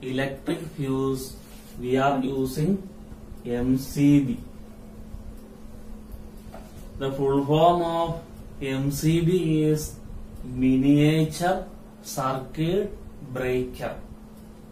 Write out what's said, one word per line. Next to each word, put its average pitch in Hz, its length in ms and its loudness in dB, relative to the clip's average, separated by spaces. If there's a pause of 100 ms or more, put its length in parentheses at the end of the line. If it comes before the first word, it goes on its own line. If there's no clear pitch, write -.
electric 135 600 -4 (160)
fuse, 135 580 -2 (440)
we 127 180 2
are 135 220 4
using 135 720 0 (560)
M 123 320 2
C 143 440 6
B. 123 180 0 (2500)
The 135 140 -2
full 139 340 2
form 165 380 6
of 165 380 0 (400)
M 135 280 0
C 160 320 4
B 160 420 4
is 151 320 2 (480)
miniature 147 1200 4 (340)
circuit 156 960 -2 (340)
breaker. 127 640 -2 (760)